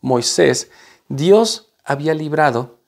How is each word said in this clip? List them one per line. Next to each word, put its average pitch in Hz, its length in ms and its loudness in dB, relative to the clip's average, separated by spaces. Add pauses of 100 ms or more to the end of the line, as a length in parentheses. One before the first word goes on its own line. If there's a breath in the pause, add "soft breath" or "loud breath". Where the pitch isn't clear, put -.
Moisés, 127 680 0 (380 soft breath)
Dios 190 640 0 (120)
había 147 300 -2
librado 147 720 -2